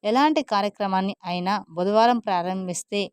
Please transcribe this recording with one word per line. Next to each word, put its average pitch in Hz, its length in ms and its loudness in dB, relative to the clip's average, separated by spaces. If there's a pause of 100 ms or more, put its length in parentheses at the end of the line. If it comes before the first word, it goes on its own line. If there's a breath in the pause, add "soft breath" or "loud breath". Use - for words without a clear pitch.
ఎలాంటి 285 400 2
కార్యక్రమాన్ని 196 800 -2
అయినా 180 300 -4 (160)
బుధవారం 208 500 2
ప్రారంభిస్తే 185 800 -4 (120)